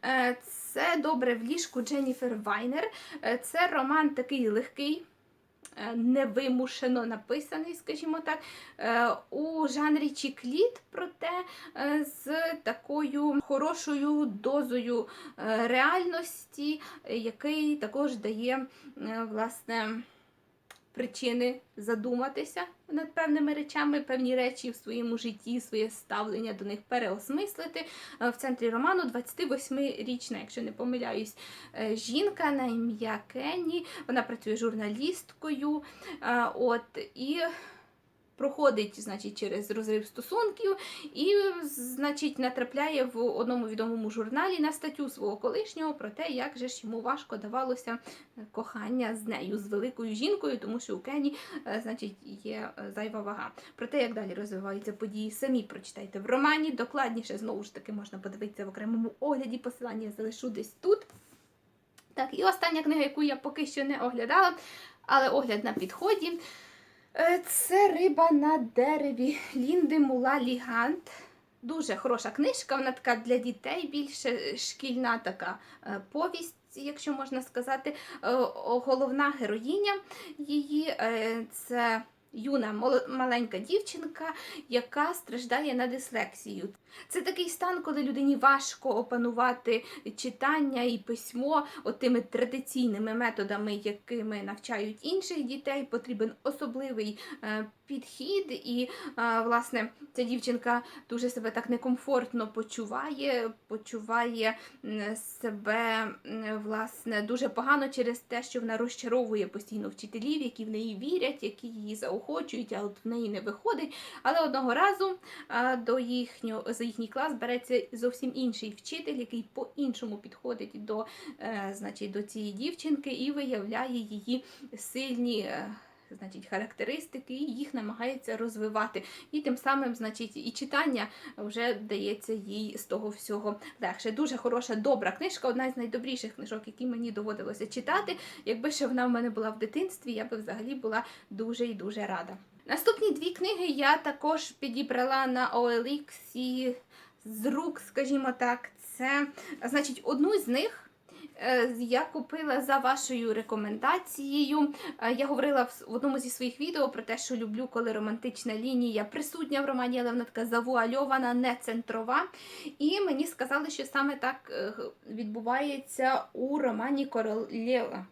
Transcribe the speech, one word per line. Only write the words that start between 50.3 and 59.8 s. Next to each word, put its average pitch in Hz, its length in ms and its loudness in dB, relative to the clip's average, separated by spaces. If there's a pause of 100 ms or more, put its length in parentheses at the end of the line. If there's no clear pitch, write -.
тому 226 220 -4
що 202 160 -6
у 190 40 -6
Кенні, 285 380 -2 (300)
е, 214 160 -2
значить, 220 400 -6
є, 214 540 -8
е, 202 180 -10
зайва 214 260 -4
вага. 208 300 -6 (240)
Про 240 120 -6
те, 285 140 2
як 233 120 0
далі 202 200 -4
розвиваються 202 600 -6
події, 214 380 -4
самі 254 320 0
прочитайте - 560 -12
в 196 60 -8
романі. 294 460 4
Докладніше, 233 640 -2
знову 208 260 -4
ж - 100 -16
таки, - 180 -12
можна 202 280 -8
подивитися 202 460 -8
в 196 40 -8
окремому 226 500 0
огляді. 254 380 0
Посилання 233 480 -6